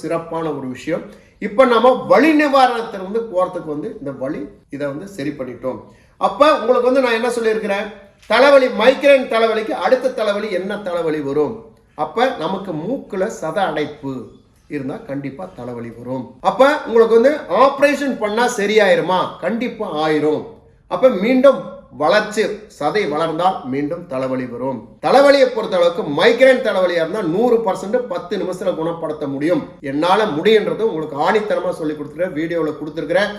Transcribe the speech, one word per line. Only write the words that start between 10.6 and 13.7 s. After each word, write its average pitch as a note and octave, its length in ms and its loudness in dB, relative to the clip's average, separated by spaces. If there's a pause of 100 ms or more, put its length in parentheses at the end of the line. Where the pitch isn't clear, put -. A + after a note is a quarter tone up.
என்ன G3+ 280 -6
தலைவலி D#3+ 420 -2
வரும்? C#3+ 240 0 (480)
அப்ப A3+ 220 0 (160)
நமக்கு F#3 300 -6 (100)
மூக்குல G3 420 -6 (140)
சத D#3 200 -6 (120)
அடைப்பு D3 420 -6 (640)